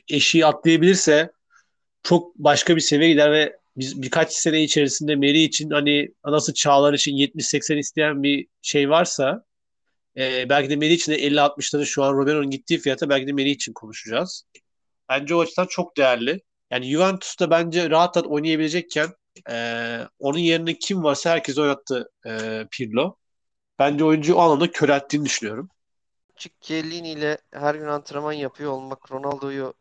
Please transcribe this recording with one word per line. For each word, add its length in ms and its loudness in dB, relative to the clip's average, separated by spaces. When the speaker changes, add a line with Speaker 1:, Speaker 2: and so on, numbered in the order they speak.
Speaker 1:
eşiği 380 4
atlayabilirse 840 4
çok 340 0
başka 400 4
bir 40 2
seviye 300 4
gider 220 6
ve 240 2
biz, 260 -8
birkaç 300 0
sene 300 0
içerisinde 540 0
Meri 260 4
için 280 -2
hani 380 0
nasıl 300 0
Çağlar 380 4
için 240 -2
yetmiş 300 -2
seksen 300 -2
isteyen 460 -2
bir 240 0
şey 280 0
varsa, 540 0
e, 320 -4
belki 220 2
de 60 0
Meri 160 2
için 200 2
de 40 2
elli 240 0
altmışları 460 0
şu 180 -2
an 80 2
Romeno'nun 380 0
gittiği 280 -4
fiyata 300 -2
belki 180 0
de 60 -4
Meri 180 0
için 220 -6
konuşacağız. 720 -8
Bence 260 -2
o 60 2
açıdan 260 -2
çok 300 -8
değerli. 460 2
Yani 200 -6
Juventus'ta 600 -2
bence 400 2
rahat 260 2
rahat 120 0
oynayabilecekken, 800 -2
e, 480 -6
onun 200 -2
yerine 400 0
kim 260 -4
varsa 260 0
herkesi 300 -2
oynattı, 500 -2
e, 440 -8
Pirlo. 460 -4
Bence 260 2
oyuncuyu 340 4
o 20 6
anlamda 300 4
körelttiğini 560 0
düşünüyorum. 440 -6
Speaker 2:
Çık 240 -20
Chiellini 500 -8
ile 280 -4
her 240 -4
gün 120 -12
antrenman 460 -8
yapıyor 400 -8
olmak, 400 -12
Ronaldo'yu, 680 -8